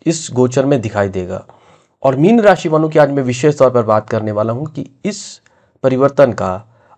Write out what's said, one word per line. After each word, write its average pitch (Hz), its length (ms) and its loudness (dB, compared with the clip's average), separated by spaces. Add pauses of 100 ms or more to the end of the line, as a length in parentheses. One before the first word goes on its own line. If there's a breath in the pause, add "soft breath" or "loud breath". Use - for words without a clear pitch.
इस 160 260 -4
गोचर 127 340 0
में 139 140 0
दिखाई 101 280 -4
देगा। 92 380 -8 (560 soft breath)
और 135 140 0
मीन 208 240 4
राशि 190 280 2
वालों 156 200 0
की 156 100 0
आज 147 120 4
मैं 139 120 -2
विशेष 127 360 0
तौर 127 120 4
पर 120 120 0
बात 107 280 0
करने 107 220 -4
वाला 107 200 -2
हूँ 135 140 -8
कि - 240 -12 (140)
इस - 360 -10 (420)
परिवर्तन 131 500 2
का 98 320 -6 (340 soft breath)